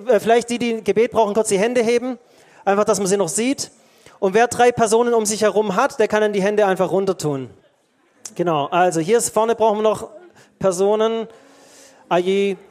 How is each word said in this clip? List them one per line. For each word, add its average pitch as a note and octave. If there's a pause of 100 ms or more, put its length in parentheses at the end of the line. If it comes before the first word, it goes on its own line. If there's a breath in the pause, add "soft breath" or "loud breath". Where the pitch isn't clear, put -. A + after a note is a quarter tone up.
Äh, A3
vielleicht A3+
die, A#3+
die A#3
ein A3
Gebet G#3
brauchen, G#3+
kurz A3
die G3
Hände A#3+
heben. A#3+ (460 soft breath)
Einfach, G3+
dass G#3
man G3+
sie F#3+
noch F#3+
sieht. A#3+ (480 soft breath)
Und F#3+
wer A3+
drei B3
Personen A#3
um A3+
sich G#3
herum G#3
hat, C4+
der G#3+
kann G#3+
dann G#3+
die G3+
Hände G#3
einfach F#3
runter F#3+
tun. C3+ (840)
Genau. D#3+
Also, E3+
hier F#3
ist -
vorne A3+
brauchen A3
wir G#3+
noch G#3+ (500 soft breath)
Personen. G#3+ (840 loud breath)
Are E3+
you F#3+ (140)